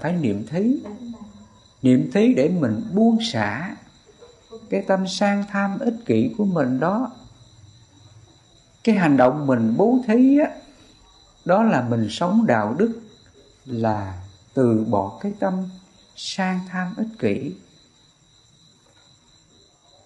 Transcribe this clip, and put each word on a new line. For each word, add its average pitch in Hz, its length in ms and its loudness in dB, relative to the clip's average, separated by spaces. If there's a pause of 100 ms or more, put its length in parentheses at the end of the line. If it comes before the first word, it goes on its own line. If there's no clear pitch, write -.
phải 160 120 -4
niệm 110 340 -2
thí. 196 280 0 (1080)
Niệm 131 320 4
thí 226 200 4
để 139 160 2
mình 123 440 -2
buông 220 280 4
xả 113 540 -4 (960)
cái 196 180 -2
tâm 190 200 0
sang 202 420 0
tham 196 300 -4
ích 233 160 -2 (100)
kỷ 110 320 2
của 208 80 0
mình 139 340 0
đó. 202 320 -2 (1700)
Cái 220 120 4
hành 160 220 4
động 139 300 4
mình 113 300 2
bố 233 300 4
thí 254 320 6
á, 311 120 0 (920)
đó 190 180 4
là 180 180 2
mình 117 280 -2
sống 202 380 0
đạo 110 260 2
đức, 214 280 -2 (640)
là 104 580 -4 (300)
từ 117 360 2
bỏ 101 320 -2
cái 202 180 -6
tâm 185 300 -4 (460)
sang 185 440 -4 (100)
tham 185 280 -6
ích 220 100 -4 (120)
kỷ. 131 360 -4 (2500)